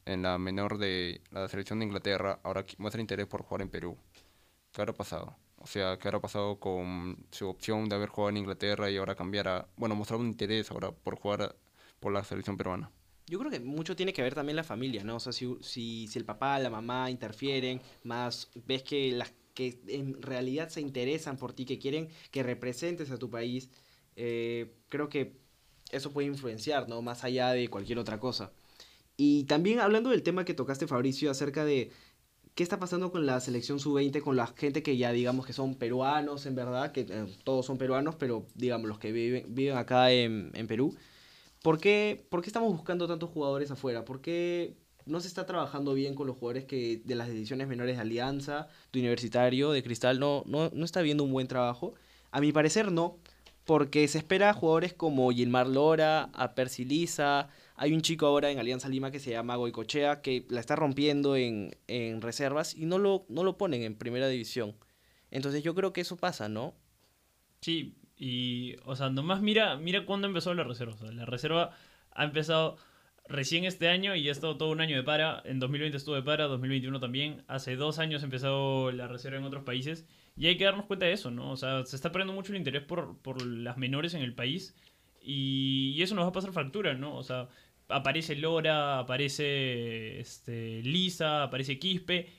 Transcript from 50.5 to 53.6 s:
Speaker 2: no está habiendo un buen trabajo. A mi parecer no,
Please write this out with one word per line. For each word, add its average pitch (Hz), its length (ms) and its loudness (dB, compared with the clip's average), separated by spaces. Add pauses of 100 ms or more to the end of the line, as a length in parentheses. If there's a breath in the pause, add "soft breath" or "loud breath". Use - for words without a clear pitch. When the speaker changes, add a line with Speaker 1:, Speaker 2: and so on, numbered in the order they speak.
Speaker 2:
no 156 120 -2
está 170 160 -2
habiendo 147 240 4
un 135 80 2
buen 131 160 2
trabajo. 123 460 2 (360 loud breath)
A 135 100 2
mi 147 120 6
parecer 156 400 4
no, 170 260 2 (460 loud breath)